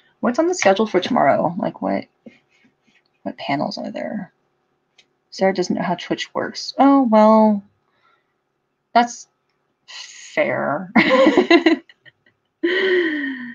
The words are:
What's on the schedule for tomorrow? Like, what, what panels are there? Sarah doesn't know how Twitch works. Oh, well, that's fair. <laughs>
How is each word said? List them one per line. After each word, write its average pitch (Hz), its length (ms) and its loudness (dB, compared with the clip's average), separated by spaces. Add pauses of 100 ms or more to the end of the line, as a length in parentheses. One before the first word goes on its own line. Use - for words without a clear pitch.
(200)
What's 240 180 -2
on 330 100 2
the 370 60 -2
schedule 208 320 0
for 190 140 -2
tomorrow? 147 580 0
Like, - 240 -8
what, 98 240 -4 (1160)
what - 140 -12
panels - 420 -6
are - 140 -12
there? - 400 -10 (960)
Sarah 190 240 0
doesn't 190 220 -2
know 190 60 -4
how 185 120 -4
Twitch - 400 -8
works. - 420 -8
Oh, 277 320 4
well, 214 540 4 (1300)
that's 240 360 0 (580)
fair. 143 1080 -6
<laughs> 359 880 4 (1700)